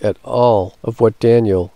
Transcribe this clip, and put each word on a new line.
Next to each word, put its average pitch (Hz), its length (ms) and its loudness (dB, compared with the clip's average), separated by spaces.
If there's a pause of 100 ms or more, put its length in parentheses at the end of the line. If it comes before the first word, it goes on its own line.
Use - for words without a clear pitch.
at 104 240 -4
all 120 580 0
of 113 160 -8
what 113 200 0
Daniel, 107 560 0